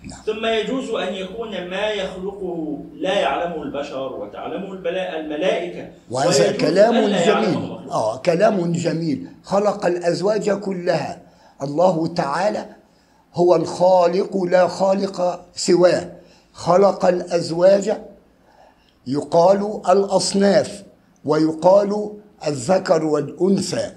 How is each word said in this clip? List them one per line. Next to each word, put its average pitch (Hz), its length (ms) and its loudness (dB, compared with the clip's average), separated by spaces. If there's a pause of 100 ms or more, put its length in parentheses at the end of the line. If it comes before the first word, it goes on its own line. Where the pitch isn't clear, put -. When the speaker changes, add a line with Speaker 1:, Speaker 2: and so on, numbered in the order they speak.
Speaker 1:
نعم. - 220 -16
Speaker 2:
ثم 220 200 -6
يجوز 226 440 -2
أن 190 240 -4
يكون 190 540 -10
ما 196 220 -4
يخلقه 180 920 -8 (120)
لا 185 240 -2
يعلمه 160 440 -2
البشر 139 500 -8
وتعلمه 175 600 -10
البلا-، 180 420 -6
الملائكة. 170 760 -4 (220)
Speaker 1:
وهذا 180 340 2
Speaker 2:
ويجوز 180 160 -2
Speaker 1:
كلام 202 360 4
Speaker 2:
ألا 196 280 2
يعلمه 208 200 2
Speaker 1:
جميل. 139 140 0
Speaker 2:
مخلوق. - 340 -10
Speaker 1:
آه، 113 240 -2
كلام 175 540 0
جميل. 160 560 -2 (160)
خلق 202 420 -2
الأزواج 175 640 0
كلها. 175 720 -4 (420)
الله 165 440 0
تعالى 170 580 -2 (680)
هو 175 220 4
الخالق، 180 880 2
لا 180 240 4
خالق 190 800 -2 (100)
سواه. 175 560 2 (420)
خلق 185 520 2
الأزواج، 180 920 2 (1120)
يقال 180 800 2
الأصناف، 196 960 2 (420)
ويقال 185 840 2 (360)
الذكر 160 580 0
والأنثى 151 920 -2